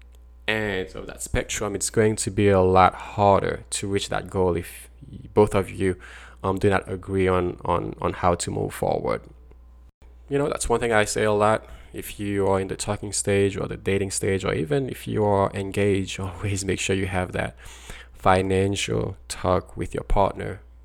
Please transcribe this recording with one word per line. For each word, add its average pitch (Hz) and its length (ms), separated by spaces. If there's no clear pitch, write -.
ends 104 480
of - 120
that - 160
spectrum, - 520
it's - 160
going 110 260
to - 140
be 101 180
a 98 120
lot 92 340
harder 95 760
to - 180
reach 98 220
that 98 200
goal 92 260
if - 340
both 104 200
of 95 160
you, 95 260
um, 95 140
do 101 120
not 92 200
agree 95 360
on, 90 380
on, 98 360
on 90 120
how 87 220
to - 160
move 101 220
forward. - 500
You 139 100
know, 143 100
that's - 200
one 117 100
thing 117 140
I 107 120
say 110 200
a 107 80
lot. 104 320
If - 280
you 101 260
are 95 140
in 98 80
the - 80
talking 104 360
stage 98 440
or 107 100
the 107 120
dating 98 320
stage, 95 340
or 98 80
even 139 380
if - 180
you 110 160
are 98 280
engaged, 98 680
<laughs> - 0
always 95 440
make 92 160
sure - 140
you 98 120
have 92 260
that - 240
financial 95 1040
talk - 480
with - 180
your - 100
partner. 98 560